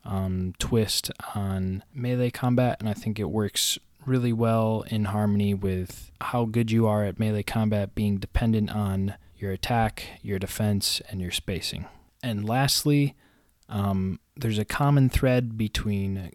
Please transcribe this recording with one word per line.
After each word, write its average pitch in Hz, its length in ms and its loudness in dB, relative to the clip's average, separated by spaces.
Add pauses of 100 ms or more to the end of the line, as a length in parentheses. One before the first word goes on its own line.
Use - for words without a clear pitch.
um, 92 560 -2
twist - 520 0 (240)
on 104 480 -2 (100)
melee 123 380 0
combat, 123 480 2
and 110 80 -4
I 104 60 0
think 107 260 -4
it 95 100 -2
works - 480 0 (280)
really 123 280 2
well 110 540 2
in 107 180 0
harmony 101 480 2
with 95 580 -4 (100)
how 120 240 0
good 113 240 0
you 113 160 4
are 107 180 4
at 95 160 -2
melee 107 240 0
combat 107 520 0
being 104 220 2
dependent 107 520 2
on 98 460 -2 (220)
your 98 140 -6
attack, - 680 -2
your 98 180 -4
defense, 101 720 0
and 95 120 -6
your 87 100 -6
spacing. - 540 -6 (360)
And 107 260 -4
lastly, 139 680 2 (520)
um, 95 520 0 (160)
there's 110 240 -2
a 107 60 -2
common 143 440 4
thread 123 480 0
between 98 760 -2